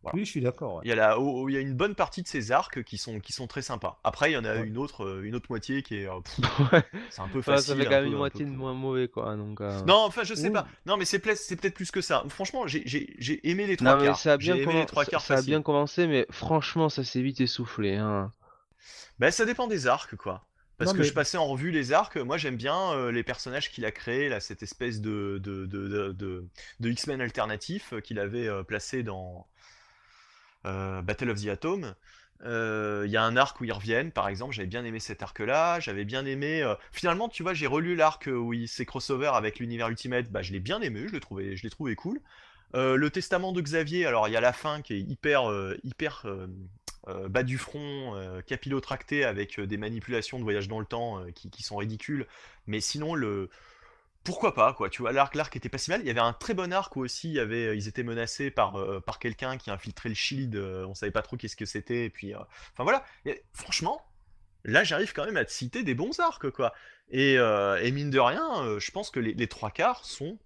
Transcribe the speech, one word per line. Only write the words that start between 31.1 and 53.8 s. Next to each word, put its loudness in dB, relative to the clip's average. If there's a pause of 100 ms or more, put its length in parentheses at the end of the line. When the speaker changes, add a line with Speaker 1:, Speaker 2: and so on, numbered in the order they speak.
Speaker 1:
of -2
the -2
Atom. -2 (500)
Euh, 0
il -2
y 2
a 6
un 4
arc 4
où -6
ils -4
reviennent, 0
par 0
exemple, -6
j'avais -6
bien -6
aimé -8
cet -10
arc-là, 0
j'avais -4
bien -4
aimé... -2
Euh... 2 (160)
Finalement, -2
tu -10
vois, -2
j'ai -2
relu 2
l'arc, 4
euh, -2
où -2
il, -4
c'est -6
crossover 0
avec 2
l'univers -4
Ultimate, -2
bah, -2
je -6
l'ai -2
bien -2
aimé, -4
je -8
l'ai -4
trouvé, -8
je -10
l'ai -8
trouvé -4
cool. -6 (560)
Euh, 4
le 4
testament -2
de 0
Xavier, 0
alors 4
il 0
y 4
a 4
la 6
fin -4
qui -8
est -2
hyper, 2
euh, -2
hyper, -6
euh, -8 (640)
euh, -8
bas 2
du -2
front, -8
euh, -8
capillotracté -2
avec, -2
euh, -4
des -2
manipulations -4
de -4
voyage 0
dans -4
le -6
temps, -4
euh, -10
qui, -16
qui -14
sont -6
ridicules, -4 (400)
mais -2
sinon -2
le, -2 (800)